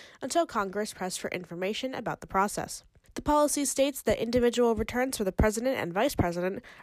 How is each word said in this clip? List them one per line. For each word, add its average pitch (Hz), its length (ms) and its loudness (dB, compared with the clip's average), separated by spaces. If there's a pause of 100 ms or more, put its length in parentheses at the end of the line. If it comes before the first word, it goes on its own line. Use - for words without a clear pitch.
(220)
until 320 240 2
Congress 208 480 -4
pressed 185 260 -6
for - 100 -4
information 190 640 -6
about 190 240 -6
the - 80 -14
process. - 560 -2 (320)
The 247 60 -10
policy 294 420 4
states 269 380 0
that 214 160 2
individual 233 580 2
returns 247 420 -2
for 220 60 -2
the 185 80 -2
president 220 460 2
and 165 160 -4
vice 240 220 2
president 175 480 -2 (200)